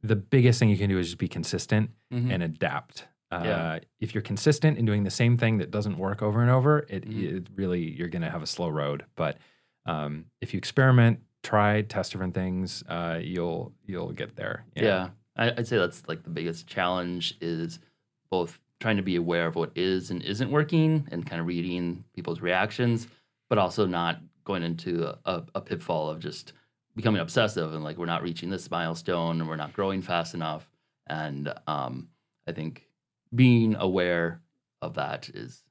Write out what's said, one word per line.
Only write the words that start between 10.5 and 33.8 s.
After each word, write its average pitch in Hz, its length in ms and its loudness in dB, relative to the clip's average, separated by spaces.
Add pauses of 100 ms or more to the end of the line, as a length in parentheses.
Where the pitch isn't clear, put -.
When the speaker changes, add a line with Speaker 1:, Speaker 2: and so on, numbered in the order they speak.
Speaker 1:
you 98 40 -4
experiment, 123 640 6 (220)
try, 104 400 4
test 101 280 -4
different 92 220 -4
things, 92 560 -2
uh, 85 340 -2
you'll, 85 480 -4 (140)
you'll 87 260 -6
get - 240 -10
there. - 300 -8 (100)
Yeah. - 80 0
Speaker 2:
Yeah. 92 260 2 (280)
I, 117 200 2
I'd 117 100 -2
say 120 100 0
that's, 87 320 0
like, 82 140 -6
the - 60 -16
biggest 82 380 -6
challenge 90 720 -2
is 82 400 -6 (500)
both 87 300 -2 (220)
trying 110 160 2
to 98 60 -2
be 92 120 0
aware 85 320 2
of 82 80 -4
what 82 220 -2
is 92 340 0
and 90 120 -4
isn't 113 280 -4
working 156 580 2
and 85 160 -6
kinda 85 180 -6
reading 87 600 -4 (100)
people's 85 280 -6
reactions, 104 680 0 (420)
but 113 80 4
also 98 280 2
not 85 340 0 (260)
going 95 180 -2
into 85 400 -2
a, - 220 -6
a, 87 180 -2 (120)
a 95 60 -4
pitfall 82 460 -4
of 78 120 -8
just - 340 -12 (420)
becoming 107 240 2
obsessive 82 540 0
and, 78 100 -6
like, 80 140 -8
we're 85 80 -4
not 85 160 -2
reaching 85 300 -6
this 92 180 -8
milestone 85 720 -2
and 80 80 -4
we're 80 60 -6
not 78 180 -8
growing 95 300 -2
fast 85 320 -2
enough. 80 340 -6 (380)
And, 73 440 -6 (140)
um, 64 440 -6 (380)
I 82 40 -8
think 80 360 -8 (460)
being 120 420 6
aware 87 640 0 (440)